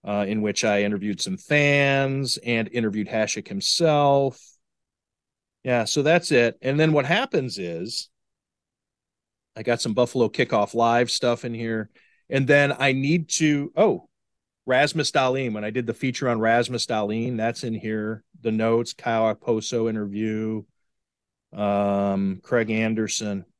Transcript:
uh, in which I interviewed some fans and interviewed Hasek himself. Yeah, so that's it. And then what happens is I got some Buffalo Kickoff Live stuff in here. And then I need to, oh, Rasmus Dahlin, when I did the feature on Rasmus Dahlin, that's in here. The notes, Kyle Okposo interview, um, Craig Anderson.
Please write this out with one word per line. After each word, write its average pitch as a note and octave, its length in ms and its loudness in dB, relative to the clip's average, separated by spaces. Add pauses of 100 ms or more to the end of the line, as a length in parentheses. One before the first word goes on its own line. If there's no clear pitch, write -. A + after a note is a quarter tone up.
uh, G#2 240 -2
in G#2+ 140 -2
which G#2 220 -2
I G#2 180 2
interviewed G2+ 400 -2
some F#2 160 -6
fans C#3 1000 2
and A2+ 340 -2
interviewed G#2+ 360 -2
Hasek G#2+ 400 -4
himself. C#3 920 2 (1200)
Yeah, B2 200 0
so D3 180 -2
that's D#3+ 300 2
it. A#2+ 300 4
And C#3 180 0
then D#3+ 120 4
what C#3+ 140 4
happens E3 540 -2
is F2 500 -8 (1500)
I A2 60 -14
got A#2 200 -2
some A2+ 120 -2
Buffalo A#2+ 360 2
Kickoff A2+ 440 0
Live A#2 380 2
stuff A#2+ 320 -2
in A#2 100 -8
here. A2+ 360 -6 (400)
And C3+ 180 0
then C#3+ 320 6
I C3+ 140 2
need D3 380 0
to, D3 440 2
oh, F3 320 2 (580)
Rasmus C#3 460 2
Dahlin, C3 420 0
when G#2+ 120 -6
I G#2+ 60 -4
did A#2+ 140 -4
the A2+ 80 -4
feature C3 360 -2
on A#2 100 0
Rasmus A#2 460 2
Dahlin, A2+ 500 -2
that's A2+ 300 -4
in A2+ 80 -4
here. G#2+ 500 -6 (160)
The A2+ 120 -2
notes, A2+ 420 0
Kyle A2+ 420 0
Okposo A2+ 540 -2
interview, G#2+ 760 -4 (880)
um, G2+ 880 0
Craig A2+ 280 -2
Anderson. A2 720 -2 (160)